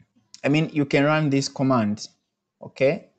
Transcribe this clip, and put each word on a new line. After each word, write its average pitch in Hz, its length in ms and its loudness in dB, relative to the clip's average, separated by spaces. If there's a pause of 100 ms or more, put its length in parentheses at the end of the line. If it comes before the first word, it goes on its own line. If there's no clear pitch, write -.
(440)
I 139 60 0
mean, 151 220 2
you 147 140 -2
can 139 180 2
run 156 260 2
this 139 200 0
command, 120 580 0 (540)
okay? - 580 -2